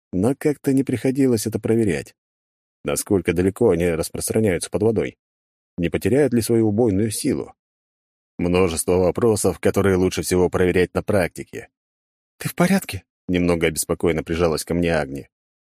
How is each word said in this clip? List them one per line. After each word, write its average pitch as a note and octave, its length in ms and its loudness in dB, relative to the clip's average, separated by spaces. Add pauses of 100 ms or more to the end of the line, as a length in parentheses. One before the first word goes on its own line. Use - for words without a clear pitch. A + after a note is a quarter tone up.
(120)
но A2 260 0
как-то C#3+ 360 -2
не C3+ 100 2
приходилось C3 640 0
это G#2+ 120 -4
проверять. A2 560 0 (680)
Насколько F2 480 -2
далеко F#2+ 380 2
они E2+ 200 2
распространяются E2+ 800 -2
под - 140 -2
водой? F#2 340 -2 (600)
Не E2+ 120 -2
потеряют B2 440 2
ли A#2 80 2
свою A2+ 280 2
убойную G#2+ 420 0
силу? G#2 420 -4 (840)
Множество F2+ 600 0
вопросов, F#2 600 2
которые F#2+ 380 2
лучше F#2 240 0
всего F2+ 280 2
проверять F2+ 440 2
на F2+ 100 -2
практике. - 680 -4 (680)
«Ты - 120 -10
в - 60 -10
порядке?» — F3+ 480 0 (240)
немного F2 400 2
обеспокоенно D#2+ 560 -2
прижалась E2 420 0
ко E2+ 80 -4
мне E2+ 200 0
Агни. C#2 360 -4 (440)